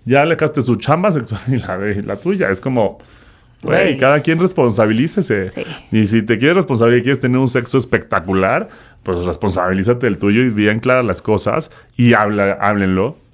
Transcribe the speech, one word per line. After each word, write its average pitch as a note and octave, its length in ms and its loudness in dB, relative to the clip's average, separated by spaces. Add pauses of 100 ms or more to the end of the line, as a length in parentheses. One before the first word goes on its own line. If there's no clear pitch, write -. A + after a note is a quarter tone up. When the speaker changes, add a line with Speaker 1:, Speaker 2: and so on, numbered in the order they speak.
Speaker 1:
Ya C#3 220 4
le E3 100 2
dejaste D3+ 260 -2
su A#2+ 140 2
chamba E3 360 0
sexual A2+ 360 -4
y C3 100 0
la F#2+ 200 -6
de, G2+ 260 -4
la G2+ 140 -6
tuya. F#3 320 -2
Es F#2+ 100 -2
como, A#2 380 -2 (680)
Güey, F#3+ 200 2
Speaker 2:
Güey. D#3+ 140 0
Speaker 1:
cada C3+ 240 4
quien D#3+ 180 0
responsabilícese. A#2 1120 0
Speaker 2:
Sí. - 100 -10 (300)
Speaker 1:
Y A2 160 4
si A2 160 2
te A2 140 0
quieres D3 200 2
responsabilizar B2 420 2
y A#2+ 40 -4
quieres C3 160 0
tener B2+ 180 0
un C3 100 2
sexo B2 300 -2
espectacular, G2+ 880 0 (360)
pues F2 220 -4
responsabilízate F#2+ 840 -2
del G#2 100 -2
tuyo G#2 240 2
y B2+ 80 2
bien G#2 300 0
claras B2+ 260 0
las F#2+ 160 -4
cosas A2 480 -2 (260)
y A#2+ 180 4
habla, G#2 460 2
háblenlo, G2+ 580 0 (160)